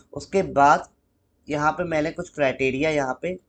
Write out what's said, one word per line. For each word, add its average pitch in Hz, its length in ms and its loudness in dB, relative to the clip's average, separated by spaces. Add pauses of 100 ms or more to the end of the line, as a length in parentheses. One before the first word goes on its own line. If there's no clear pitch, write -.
(140)
उसके - 300 -2
बाद 143 440 4 (600)
यहाँ 147 240 -2
पे 160 120 -4
मैंने 160 280 -2
कुछ 175 180 -12
क्राइटेरिया 135 600 0
यहाँ 139 320 -2
पे 175 100 -6 (180)